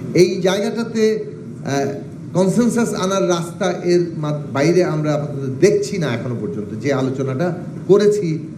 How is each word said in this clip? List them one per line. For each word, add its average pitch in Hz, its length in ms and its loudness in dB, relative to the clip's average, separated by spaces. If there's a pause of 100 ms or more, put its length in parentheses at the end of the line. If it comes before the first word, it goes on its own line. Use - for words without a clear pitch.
(180)
এই 180 240 4
জায়গাটাতে, 220 840 0 (400)
আহ, 139 220 -2 (460)
কনসেনসাস 202 600 2
আনার 185 340 0
রাস্তা 175 440 -2 (120)
এর 175 220 4 (100)
মা-, 147 360 -4
বাইরে 165 320 4
আমরা 151 280 0
আপাতত 135 380 -4 (100)
দেখছি 202 380 4
না 156 80 -2
এখনো 117 340 -4
পর্যন্ত, 110 420 -6
যে 139 100 0
আলোচনাটা 131 640 -2 (340)
করেছি, 190 500 4 (200)